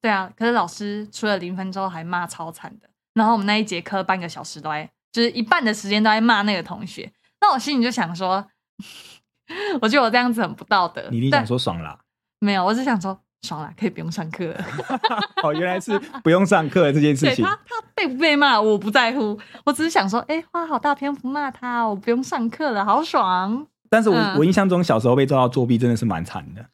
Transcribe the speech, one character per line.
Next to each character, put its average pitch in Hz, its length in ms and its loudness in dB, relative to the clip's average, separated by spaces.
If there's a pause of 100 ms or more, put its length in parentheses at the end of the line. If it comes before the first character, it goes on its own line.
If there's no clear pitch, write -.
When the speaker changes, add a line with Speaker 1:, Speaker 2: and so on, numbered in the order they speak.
Speaker 1:
对 226 80 0
啊， 190 260 -2
可 226 80 -4
是 233 80 2
老 208 140 2
师 208 460 -8
除 - 140 -6
了 202 120 2
零 180 180 -8
分 190 160 -8
之 190 60 -8
后 190 100 -4
还 165 140 -10
骂 175 240 -6
超 165 240 -12
惨 - 200 -18 (100)
的， - 80 -20 (260)
然 220 120 4
后 226 60 4
我 226 60 2
们 196 80 -4
那 208 100 2
一 220 80 0
节 185 160 -6
课 190 220 -4
半 190 160 0
个 170 100 -8
小 - 140 -14
时 156 180 -14
都 156 100 -8
在， 151 180 -8 (240)
就 233 100 2
是 233 80 4
一 240 100 -6
半 285 240 0
的 214 80 2
时 208 160 -8
间 208 140 2
都 220 80 6
在 214 100 2
骂 220 220 4
那 208 120 0
个 170 80 -4
同 202 240 -12
学， - 240 -16 (300)
那 403 120 6
我 269 60 2
心 277 220 -2
里 226 40 4
就 247 60 2
想 175 240 -4
说， 190 320 -2 (320)
<laughs> - 1000 -10
我 220 80 0
觉 269 100 4
得 262 60 4
我 226 60 2
这 247 60 2
样 247 160 2
子 226 100 -2
很 180 120 -4
不 - 100 -16
道 190 240 2
德。 - 220 -12
Speaker 2:
你 117 80 -4
一 - 20 -2
定 135 100 2
想 277 160 2
说 120 120 0
：“爽 87 240 -4
啦。” 76 160 -14 (420)
Speaker 1:
但 208 60 0
没 202 80 2
有， 185 100 0
我 202 80 2
只 254 120 0
想 233 160 0
说 190 180 -6 (240)
：“爽 156 180 -10
啦， 151 180 -12
可 226 80 -4
以 - 40 0
不 - 80 -16
用 165 120 -8
上 160 200 -8
课 170 160 -8
了。” 165 180 -8 (480)
Speaker 2:
<laughs> 381 300 -4
哦， 151 100 2
原 156 100 -2
来 185 180 -2
是 202 180 -2 (240)
不 160 80 4
用 185 160 6
上 165 220 4
课 180 140 2
了 143 100 4
这 151 80 2
件 147 160 4
事 247 180 2
情。 - 100 2
Speaker 1:
对， 381 60 2
他， 415 60 -2 (100)
他 466 280 -10
被 403 120 -2
不 262 120 -4
被 302 180 4
骂 269 240 4
我 214 180 4
不 208 120 -4
在 233 240 2
乎， 214 220 -2 (280)
我 294 80 2
只 302 100 -2
是 330 80 0
想 196 180 2
说 226 200 0
：“哎， 320 140 -2 (100)
花 339 140 -4
好 294 120 -2
大 285 160 0
篇 277 180 -6
幅 262 160 -8
骂 277 220 -4
他， 240 320 -6
我 214 140 -2
不 208 140 -4
用 240 120 2
上 240 260 -4
课 294 220 -4
了， 202 140 0
好 220 180 2
爽。” 214 640 0 (240)
Speaker 2:
但 226 120 6
是 220 60 4
我， 180 80 4
Speaker 1:
嗯。 156 220 2
Speaker 2:
我 151 60 4
印 185 80 4
象 196 160 4
中 180 160 4
小 117 160 2
时 123 80 2
候 123 80 6
被 135 100 4
抓 139 120 2
到 127 100 4
作 127 180 0
弊 120 100 4
真 120 140 2
的 117 60 2
是 113 80 -4
蛮 85 200 -2
惨 80 300 -12
的。 113 200 -16